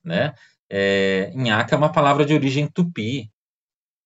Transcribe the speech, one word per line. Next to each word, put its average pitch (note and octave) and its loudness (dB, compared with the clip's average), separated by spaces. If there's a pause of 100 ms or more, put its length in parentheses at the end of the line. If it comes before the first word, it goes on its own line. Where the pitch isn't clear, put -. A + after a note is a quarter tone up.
né? G#2 -2 (360)
É, G2 0
nhaca A2 0
é C#3 0
uma D3+ 2
palavra D3 2
de C#3+ 0
origem C#3+ 0
tupi. B2+ -4 (760)